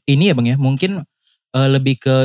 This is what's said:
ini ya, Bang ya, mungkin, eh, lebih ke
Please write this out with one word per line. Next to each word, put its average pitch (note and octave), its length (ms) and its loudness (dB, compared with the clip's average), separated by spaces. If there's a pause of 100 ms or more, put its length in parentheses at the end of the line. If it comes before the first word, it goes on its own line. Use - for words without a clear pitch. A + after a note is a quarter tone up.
ini D3 240 2
ya, E3 60 2
Bang A#2+ 100 0
ya, B2 120 0
mungkin, C#3+ 440 -2 (500)
eh, C3+ 200 0
lebih C3+ 260 0
ke C3 180 -2 (100)